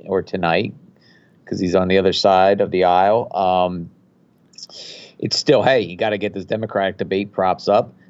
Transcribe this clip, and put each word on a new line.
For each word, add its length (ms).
or 180
tonight, 500
'cause 140
he's 160
on 120
the 120
other 140
side 480
of 100
the 140
aisle, 500
um, 540
it's 180
still, 240
hey, 200
you 140
gotta 220
get 160
those 120
Democratic 520
debate 340
props 360
up. 260